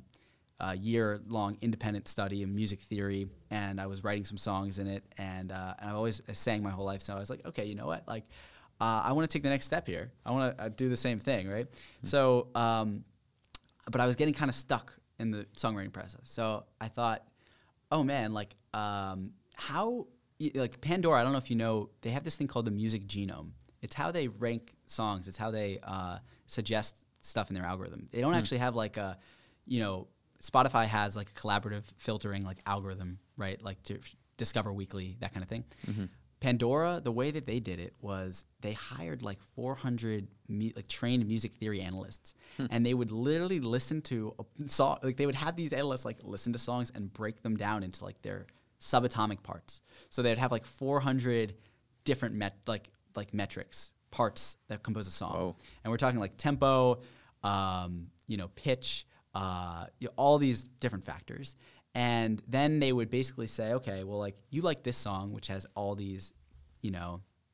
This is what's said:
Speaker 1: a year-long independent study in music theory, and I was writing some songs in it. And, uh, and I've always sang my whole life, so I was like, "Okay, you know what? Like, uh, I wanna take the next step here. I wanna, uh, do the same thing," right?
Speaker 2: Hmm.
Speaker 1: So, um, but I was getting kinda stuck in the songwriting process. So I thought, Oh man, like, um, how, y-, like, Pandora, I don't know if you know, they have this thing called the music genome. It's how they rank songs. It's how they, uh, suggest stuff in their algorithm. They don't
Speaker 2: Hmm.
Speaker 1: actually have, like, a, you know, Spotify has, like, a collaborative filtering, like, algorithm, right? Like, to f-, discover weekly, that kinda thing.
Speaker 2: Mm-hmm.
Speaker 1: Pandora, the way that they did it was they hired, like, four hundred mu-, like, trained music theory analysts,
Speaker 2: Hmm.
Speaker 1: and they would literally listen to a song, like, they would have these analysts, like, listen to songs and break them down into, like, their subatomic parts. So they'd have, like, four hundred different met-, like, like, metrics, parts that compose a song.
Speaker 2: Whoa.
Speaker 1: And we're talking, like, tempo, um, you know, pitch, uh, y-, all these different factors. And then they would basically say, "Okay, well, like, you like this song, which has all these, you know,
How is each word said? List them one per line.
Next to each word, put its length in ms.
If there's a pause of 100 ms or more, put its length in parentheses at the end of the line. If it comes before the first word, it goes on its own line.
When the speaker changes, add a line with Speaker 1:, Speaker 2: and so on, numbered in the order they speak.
(600)
Speaker 1:
a 160
year-long 840
independent 460
study 360
in 120
music 280
theory, 440 (240)
and 300
I 80
was 160
writing 220
some 120
songs 400
in 80
it. 160 (160)
And, 320
uh, 300
and 100
I've 60
always 240 (120)
sang 300
my 80
whole 140
life, 180
so 140
I 20
was 120
like, 160
"Okay, 180
you 100
know 120
what? 200
Like, 180 (540)
uh, 260
I 80
wanna 140
take 160
the 60
next 180
step 200
here. 260 (120)
I 60
wanna, 280
uh, 100
do 220
the 80
same 200
thing," 300
right? 180 (360)
Speaker 2:
Hmm. 40
Speaker 1:
So, 480
um, 500 (840)
but 120
I 40
was 100
getting 180
kinda 180
stuck 460 (200)
in 120
the 160 (100)
songwriting 360
process. 380
So 340 (160)
I 80
thought, 380 (640)
Oh 120
man, 280
like, 220 (180)
um, 600 (220)
how, 520 (320)
y-, 160
like, 260
Pandora, 400
I 40
don't 80
know 60
if 120
you 60
know, 340 (120)
they 80
have 120
this 140
thing 100
called 200
the 40
music 380
genome. 420 (320)
It's 120
how 180
they 160
rank 460 (120)
songs. 400
It's 120
how 120
they, 320
uh, 360 (280)
suggest 480 (260)
stuff 300
in 40
their 100
algorithm. 480
They 80
don't 120
Speaker 2:
Hmm. 60
Speaker 1:
actually 200
have, 180
like, 200
a, 220 (480)
you 140
know, 280 (320)
Spotify 460
has, 300
like, 140
a 40
collaborative 500 (140)
filtering, 460
like, 200
algorithm, 540 (180)
right? 260
Like, 220
to 140
f-, 180 (200)
discover 360
weekly, 480
that 120
kinda 140
thing. 180 (220)
Speaker 2:
Mm-hmm. 180 (360)
Speaker 1:
Pandora, 640
the 80
way 180
that 140
they 160
did 180
it 220
was 460 (160)
they 100
hired, 480
like, 180 (160)
four 200
hundred 540 (200)
mu-, 260
like, 140
trained 400
music 280
theory 260
analysts, 500 (240)
Speaker 2:
Hmm. 140
Speaker 1:
and 160
they 80
would 160
literally 500
listen 420
to 360
a 300
song, 340
like, 160
they 80
would 80
have 220
these 180
analysts, 320
like, 180
listen 300
to 40
songs 360
and 180
break 300
them 160
down 240
into, 200
like, 200
their 240 (340)
subatomic 640
parts. 400 (260)
So 140
they'd 160
have, 120
like, 140
four 360
hundred 540 (500)
different 300
met-, 320
like, 240 (240)
like, 200
metrics, 580 (180)
parts 460 (120)
that 140
compose 240
a 40
song. 240
Speaker 2:
Whoa. 220 (280)
Speaker 1:
And 60
we're 80
talking, 220
like, 180
tempo, 640 (400)
um, 640 (200)
you 120
know, 100
pitch, 580 (280)
uh, 520 (140)
y-, 160
all 220
these 260
different 400
factors. 500 (380)
And 540
then 320
they 140
would 180
basically 380
say, 260
"Okay, 300
well, 140
like, 180 (140)
you 120
like 220
this 120
song, 360
which 160
has 260
all 220
these, 360 (500)
you 100
know, 280 (340)